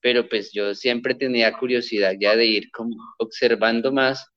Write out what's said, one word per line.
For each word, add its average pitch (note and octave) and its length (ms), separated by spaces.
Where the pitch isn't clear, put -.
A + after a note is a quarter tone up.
pero A#2+ 280
pues G#2 240
yo G2+ 220
siempre B2 400
tenía B2 440
curiosidad A2+ 600
ya G#2 180
de A#2 100
ir G#2 260
como A#2 240
observando A2+ 720
más C3+ 340